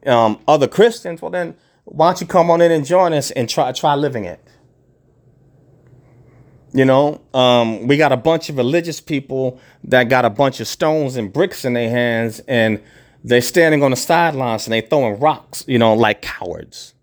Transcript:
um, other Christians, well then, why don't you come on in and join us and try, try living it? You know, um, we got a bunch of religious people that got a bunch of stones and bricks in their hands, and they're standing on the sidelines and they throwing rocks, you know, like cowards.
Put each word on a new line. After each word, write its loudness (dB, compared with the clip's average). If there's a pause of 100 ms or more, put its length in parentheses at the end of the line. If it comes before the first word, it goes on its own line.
um, 2
other 2
Christians, 0
well -10
then, -8 (280)
why 0
don't -2
you -8
come 2
on 2
in 6
and 0
join 2
us -4
and -4
try, -2
try 0
living -4
it? -14 (2250)
You 4
know, 2 (140)
um, 2
we 2
got 4
a 0
bunch -2
of -8
religious -2
people -6 (240)
that 2
got 2
a 2
bunch -2
of -10
stones -2
and -6
bricks -4
in -2
their -2
hands, -2
and 0 (420)
they're 2
standing 2
on 2
the -2
sidelines -2
and -4
they 0
throwing -2
rocks, -4
you 0
know, 6
like 2
cowards. -14